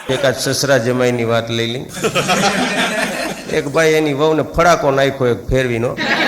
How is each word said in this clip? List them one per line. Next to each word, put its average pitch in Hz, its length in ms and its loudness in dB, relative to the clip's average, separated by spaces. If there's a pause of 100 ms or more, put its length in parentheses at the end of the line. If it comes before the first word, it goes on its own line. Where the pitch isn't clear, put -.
એકાદ 131 300 0
સસરા 135 400 0
જમાઈની 123 460 0
વાત 113 260 0
લઈ 117 160 -2
લઈ. 127 200 -6 (1700)
એક 151 160 -2
ભાઈ 156 220 2
એની 156 220 2
વહુને 151 300 2
ફડાકો 165 480 2
નાખ્યો 135 360 2
એક 120 220 -2
ફેરવીનો, 127 480 0 (320)